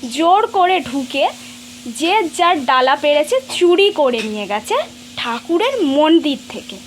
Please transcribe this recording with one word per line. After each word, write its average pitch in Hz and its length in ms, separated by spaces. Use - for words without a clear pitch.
জোর 349 340
করে 370 340
ঢুকে 269 480
যে 330 360
যার 339 280
ডালা 262 320
পেরেছে 294 400
চুরি 359 360
করে 247 320
নিয়ে 214 240
গেছে 214 280
ঠাকুরের 349 680
মন্দির 294 540
থেকে। - 280